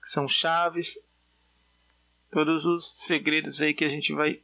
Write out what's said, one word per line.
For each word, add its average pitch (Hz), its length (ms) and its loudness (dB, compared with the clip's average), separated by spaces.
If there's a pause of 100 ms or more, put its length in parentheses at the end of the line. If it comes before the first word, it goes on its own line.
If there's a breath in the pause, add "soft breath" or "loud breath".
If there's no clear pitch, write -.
São 143 240 -2
chaves. 170 640 0 (1400)
Todos 156 340 2
os 170 360 0
segredos 151 600 0
aí 151 140 2
que - 100 0
a 151 40 2
gente 147 240 -2
vai 151 320 0